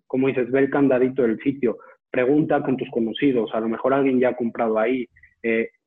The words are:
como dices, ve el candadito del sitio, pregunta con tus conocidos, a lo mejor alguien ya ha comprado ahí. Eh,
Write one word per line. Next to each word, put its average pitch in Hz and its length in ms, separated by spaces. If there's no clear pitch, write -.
como 131 220
dices, 123 200
ve 135 120
el 135 100
candadito 131 500
del 113 200
sitio, 131 360
pregunta 139 540
con 135 120
tus 117 140
conocidos, 113 640
a 117 60
lo 113 100
mejor 113 240
alguien 135 260
ya 123 100
ha 120 60
comprado 113 440
ahí. 123 280
Eh, 117 260